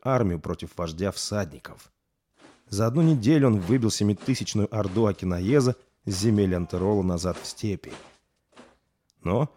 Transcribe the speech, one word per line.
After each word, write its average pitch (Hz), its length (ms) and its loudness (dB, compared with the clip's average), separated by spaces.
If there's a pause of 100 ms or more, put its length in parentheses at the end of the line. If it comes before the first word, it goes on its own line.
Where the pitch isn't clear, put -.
армию 113 380 0
против 85 360 -10
вождя 87 360 -4
всадников. - 800 -8 (760)
За 101 180 0
одну 127 140 0
неделю 143 480 4
он 107 120 4
выбил 110 300 2
семитысячную 104 840 -2
орду 104 320 0
Акинаеза 101 680 0 (300)
с - 80 -6
земель 98 420 2
Антерола 92 480 0
назад 90 400 -2
в - 40 -12
степи. - 460 -8 (1300)
Но, 113 340 0